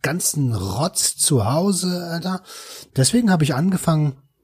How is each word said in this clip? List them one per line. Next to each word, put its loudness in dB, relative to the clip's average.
ganzen -2
Rotz -2
zu 2
Hause, 0
Alter. -4
Deswegen 4
hab 4
ich 2
angefangen 0